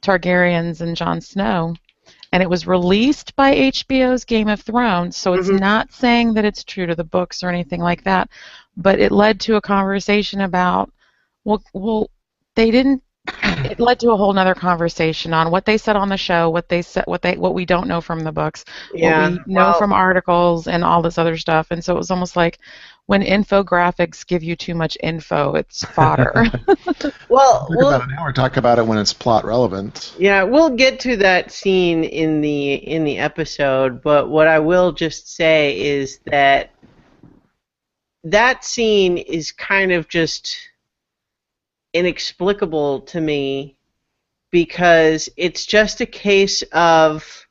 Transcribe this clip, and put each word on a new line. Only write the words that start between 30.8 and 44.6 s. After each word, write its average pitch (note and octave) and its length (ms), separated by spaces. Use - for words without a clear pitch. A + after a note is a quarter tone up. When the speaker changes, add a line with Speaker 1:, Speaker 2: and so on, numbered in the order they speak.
Speaker 2:
to B3 180
that F#3+ 340
scene F3+ 520
in D#3 360
the, C#3+ 340
in D#3+ 300
the C3+ 140
episode, C3+ 840
but D3 280
what D#3 160
I D#3+ 140
will F3 320
just - 420
say D#3 440
is C#3 480
that C#3 440
that A3 400
scene G3+ 540
is - 340
kind G3 400
of E3+ 160
just - 480
inexplicable E3+ 1120
to - 180
me C#3+ 560
because E3 840